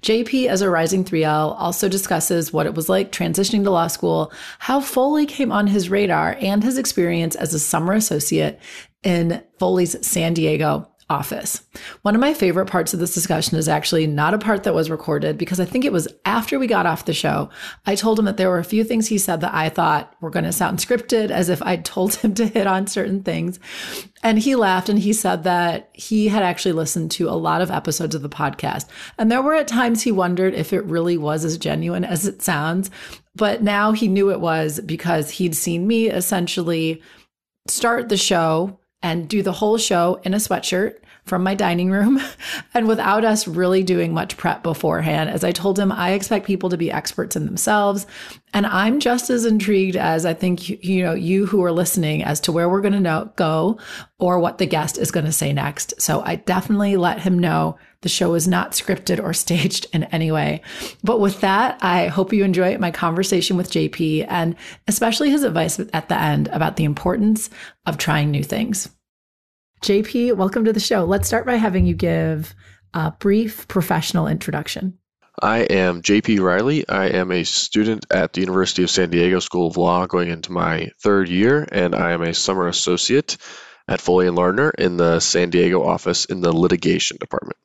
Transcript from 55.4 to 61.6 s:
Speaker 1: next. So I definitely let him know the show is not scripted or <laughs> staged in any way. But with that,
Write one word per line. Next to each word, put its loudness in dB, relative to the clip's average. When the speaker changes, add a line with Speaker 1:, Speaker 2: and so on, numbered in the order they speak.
Speaker 1:
next. -6
So 0
I -4
definitely 0
let 2
him 2
know 0
the -2
show 0
is 2
not 0
scripted -2
or -4
<laughs> -
staged 0
in 2
any -2
way. -2
But 2
with 2
that, 2